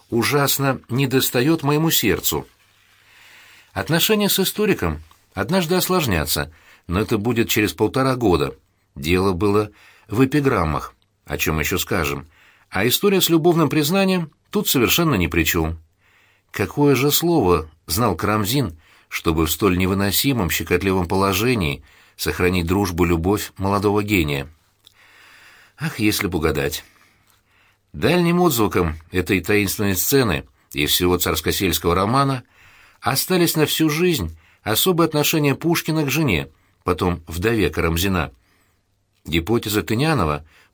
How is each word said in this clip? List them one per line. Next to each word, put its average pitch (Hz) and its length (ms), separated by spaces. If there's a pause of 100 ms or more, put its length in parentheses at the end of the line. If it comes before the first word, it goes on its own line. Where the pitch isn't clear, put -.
ужасно 135 800
недостаёт 131 760
моему 151 280
сердцу. - 560 (1300)
Отношения 170 560
с - 100
историком 170 600 (320)
однажды 160 420
осложнятся, 104 760 (360)
но 87 120
это 110 180
будет 113 320
через 104 240
полтора 131 420
года. 82 400 (400)
Дело 92 380
было 101 360 (380)
в 117 180
эпиграммах, 117 720 (300)
о 73 120
чём 78 220
ещё 76 180
скажем. 71 500 (460)
А 98 140
история 190 340
с - 80
любовным 165 400
признанием 175 640 (180)
тут - 180
совершенно 139 460
ни 87 140
при 82 160
чём. 80 340 (720)
Какое 139 460
же 139 160
слово 104 580 (160)
знал 104 300
Карамзин, 104 600 (340)
чтобы 82 360
в 76 60
столь 95 260
невыносимом, 98 720
щекотливом 95 580
положении 98 760 (320)
сохранить 90 500
дружбу, 90 400
любовь 87 520
молодого 101 440
гения? 76 480 (1300)
Ах, - 220
если 104 260
б 92 100
угадать. 76 480 (1120)
Дальним 170 480
отзвуком 104 540 (160)
этой 92 300
таинственной 101 540
сцены 87 500 (260)
и 73 160
всего 87 320
царскосельского 85 760
романа 127 480 (600)
остались 170 540
на 151 120
всю 156 240
жизнь 147 440 (280)
особые 165 420
отношения 147 480
Пушкина 156 520
к 135 40
жене, 117 400 (340)
потом 87 440
вдове 90 420
Карамзина. 82 640 (920)
Гипотеза 101 580
Тынянова, 110 600 (300)